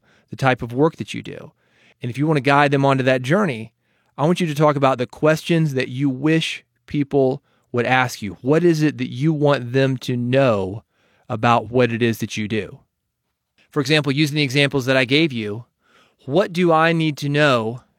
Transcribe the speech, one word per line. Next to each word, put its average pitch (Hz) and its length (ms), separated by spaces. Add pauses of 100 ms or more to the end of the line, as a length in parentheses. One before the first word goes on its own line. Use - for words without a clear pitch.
(300)
the - 60
type 131 260
of 120 120
work 151 240
that - 160
you 110 100
do. - 300 (500)
And 123 80
if 127 80
you 147 80
want 160 100
to 135 40
guide 143 280
them 139 160
onto 135 180
that 131 200
journey, 135 500 (420)
I 135 100
want 175 140
you 180 60
to 151 100
talk 151 200
about 135 240
the 123 80
questions 156 640
that 127 160
you 135 180
wish 151 560 (220)
people 139 560 (300)
would 120 160
ask 127 340
you. 95 200
What 156 220
is 160 200
it 135 160
that 123 100
you 135 240
want 139 400
them 135 240
to 127 180
know 120 680 (440)
about 117 440
what 120 200
it 117 120
is 113 160
that - 180
you 107 100
do? 98 320 (920)
For 147 100
example, 147 300
using 143 240
the 151 80
examples 139 420
that 131 120
I 131 80
gave 147 260
you, 113 340 (600)
what 180 260
do 170 200
I 160 200
need 160 260
to 143 120
know 127 540 (160)